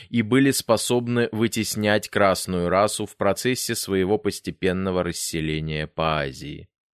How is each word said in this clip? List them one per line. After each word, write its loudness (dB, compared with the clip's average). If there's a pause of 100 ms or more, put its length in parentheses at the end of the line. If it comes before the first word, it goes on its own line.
(100)
и 0
были 4
способны 0
вытеснять 0
красную 2
расу 2
в -18
процессе 0
своего 0
постепенного -2
расселения -4
по -2
Азии. -10 (260)